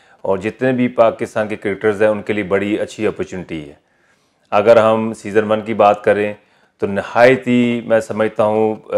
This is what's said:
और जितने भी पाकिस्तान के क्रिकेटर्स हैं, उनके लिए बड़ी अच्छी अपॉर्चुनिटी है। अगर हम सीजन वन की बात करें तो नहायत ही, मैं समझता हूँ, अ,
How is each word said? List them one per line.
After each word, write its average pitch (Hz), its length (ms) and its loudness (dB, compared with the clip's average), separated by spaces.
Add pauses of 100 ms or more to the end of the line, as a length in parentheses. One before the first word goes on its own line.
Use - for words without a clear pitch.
(240)
और 98 140 -2
जितने 107 340 -4
भी 123 160 0
पाकिस्तान 113 600 -2
के 104 80 -8
क्रिकेटर्स 104 460 -2
हैं, 107 60 4
उनके 107 240 -4
लिए 104 120 -4
बड़ी 98 320 -2
अच्छी 104 300 -6
अपॉर्चुनिटी 87 540 -8
है। 73 200 -20 (720)
अगर 110 260 6
हम 110 340 2
सीजन 107 300 -2
वन 107 200 -2
की 110 120 -6
बात 104 300 4
करें 104 320 0 (440)
तो 104 60 -4
नहायत 117 560 2
ही, 120 440 0
मैं 113 140 2
समझता 110 440 -2
हूँ, 107 320 0
अ, - 220 -20